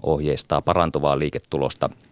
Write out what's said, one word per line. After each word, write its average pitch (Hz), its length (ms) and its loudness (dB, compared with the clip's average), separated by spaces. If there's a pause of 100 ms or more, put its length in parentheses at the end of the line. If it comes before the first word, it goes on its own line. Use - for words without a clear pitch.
ohjeistaa 73 580 0
parantuvaa 73 580 2
liiketulosta 69 680 -2 (220)